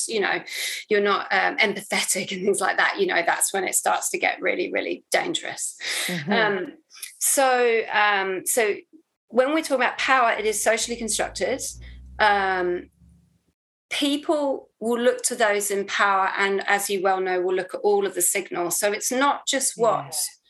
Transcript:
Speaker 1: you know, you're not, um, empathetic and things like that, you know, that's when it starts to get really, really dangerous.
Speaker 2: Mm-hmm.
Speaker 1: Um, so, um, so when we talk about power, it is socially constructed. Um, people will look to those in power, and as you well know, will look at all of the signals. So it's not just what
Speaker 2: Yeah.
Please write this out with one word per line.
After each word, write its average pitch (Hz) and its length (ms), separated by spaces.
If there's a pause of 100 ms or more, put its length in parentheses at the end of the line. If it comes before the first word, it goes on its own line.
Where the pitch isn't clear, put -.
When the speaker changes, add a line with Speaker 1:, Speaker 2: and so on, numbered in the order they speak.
Speaker 1:
you 226 140
know, 180 220 (480)
you're 208 100
not, 202 320
um, 185 240
empathetic 196 760
and 185 120
things 196 160
like - 160
that, 175 240
you 190 60
know, 180 200
that's - 260
when 190 120
it - 100
starts - 360
to 180 80
get - 240
really, - 280
really - 400
dangerous. - 640 (320)
Speaker 2:
Mm-hmm. 175 260
Speaker 1:
Um, 208 340 (580)
so, 247 580 (100)
um, 196 540
so 208 280 (540)
when 254 260
we 320 80
talk 285 140
about 247 200
power, 254 360
it 208 120
is 214 160
socially 233 360
constructed. 220 640 (580)
Um, 190 720 (1000)
people 294 800 (100)
will 226 180
look 247 240
to 240 140
those 202 340
in 196 160
power, 196 500
and 196 320
as 202 220
you 190 120
well 190 180
know, 185 200
will 185 140
look 185 200
at - 60
all 202 260
of 175 80
the 175 80
signals. 175 560
So 208 140
it's 214 200
not 269 340
just - 300
what 208 300
Speaker 2:
Yeah. - 100 (340)